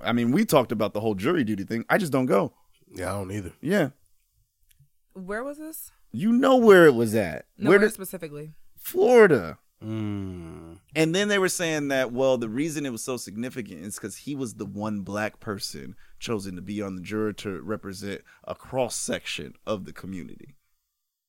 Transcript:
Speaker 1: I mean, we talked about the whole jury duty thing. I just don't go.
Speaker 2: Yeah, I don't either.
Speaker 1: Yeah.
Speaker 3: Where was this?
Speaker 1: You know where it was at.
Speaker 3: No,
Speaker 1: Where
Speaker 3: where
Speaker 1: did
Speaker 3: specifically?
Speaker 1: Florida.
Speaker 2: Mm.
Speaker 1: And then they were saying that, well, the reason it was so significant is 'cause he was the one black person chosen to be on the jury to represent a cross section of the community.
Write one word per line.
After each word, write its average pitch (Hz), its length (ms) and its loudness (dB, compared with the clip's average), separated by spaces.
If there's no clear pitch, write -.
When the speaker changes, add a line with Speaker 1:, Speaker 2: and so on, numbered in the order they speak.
Speaker 1:
I 107 80 0
mean, 120 180 2
we 196 140 2
talked 135 260 2
about 107 240 -2
the 104 60 -2
whole 107 160 0
jury 143 260 0
duty 101 220 -4
thing. 113 240 -6
I 165 100 4
just 165 140 -2
don't 131 140 0
go. 170 260 0
Speaker 2:
Yeah, 90 180 -6
I 101 60 -4
don't 95 140 -8
either. 101 180 -8
Speaker 1:
Yeah. 165 280 0
Speaker 3:
Where 196 280 -8
was 285 160 -10
this? 311 320 -14
Speaker 1:
You 170 200 0
know 262 240 6
where 196 300 12
it 139 80 10
was 113 180 2
at. 87 340 -2
Speaker 3:
No, 131 120 2
Speaker 1:
Where 202 100 8
Speaker 3:
where 214 80 4
Speaker 1:
did - 60 -4
Speaker 3:
specifically? 156 580 -14
Speaker 1:
Florida. 214 800 6
Speaker 2:
Mm. 92 920 -8
Speaker 1:
And 160 200 0
then 208 140 0
they 202 100 2
were 185 100 2
saying 156 400 -2
that, 131 240 0
well, 131 240 2
the 117 140 -4
reason 147 340 -4
it 131 80 -8
was 113 100 -10
so 127 140 -6
significant 104 640 -10
is 101 160 -12
'cause 101 200 -10
he 143 160 -10
was 131 200 -8
the 107 120 -10
one 104 340 -6
black 101 400 -8
person 80 560 -10
chosen 98 380 -8
to 87 40 -12
be 101 220 -8
on 98 140 -8
the 90 40 -12
jury 107 320 -4
to 95 300 -10
represent 98 580 -10
a - 100 -8
cross 127 400 -6
section - 600 -8
of 98 200 -6
the 78 80 -16
community. - 640 -14